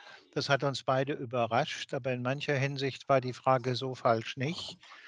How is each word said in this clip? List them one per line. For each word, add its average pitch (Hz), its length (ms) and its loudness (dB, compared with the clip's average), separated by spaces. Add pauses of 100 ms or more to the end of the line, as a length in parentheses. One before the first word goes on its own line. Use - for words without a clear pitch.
(340)
das 139 160 -2
hat 135 140 4
uns 139 180 -2
beide 135 320 0
überrascht, 120 800 -2
aber 131 180 -2
in 123 80 -2
mancher 139 340 -2
Hinsicht 135 540 -2
war 135 140 6
die 123 100 -4
Frage 127 420 2
so 127 200 -4
falsch 117 420 2
nicht. 139 420 -6 (300)